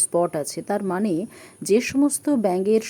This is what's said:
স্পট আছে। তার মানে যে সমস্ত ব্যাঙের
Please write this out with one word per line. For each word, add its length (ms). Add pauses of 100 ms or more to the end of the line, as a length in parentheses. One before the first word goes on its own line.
স্পট 260 (100)
আছে। 180 (100)
তার 120 (100)
মানে 220 (560)
যে 80 (120)
সমস্ত 360 (200)
ব্যাঙের 440